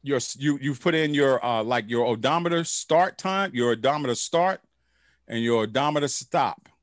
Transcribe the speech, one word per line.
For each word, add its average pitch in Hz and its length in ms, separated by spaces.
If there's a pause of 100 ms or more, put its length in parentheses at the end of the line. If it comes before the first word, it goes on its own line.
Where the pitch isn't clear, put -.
your 139 140
s-, - 220
you, 143 220
you've 139 200
put 170 140
in 156 200
your, 135 300
uh, 117 180
like, 117 260
your 120 180
odometer 165 580
start 170 540
time, 190 360
your 120 180
odometer 131 420
start, 175 460 (680)
and 117 160
your 117 200
odometer 143 440
stop. - 600 (140)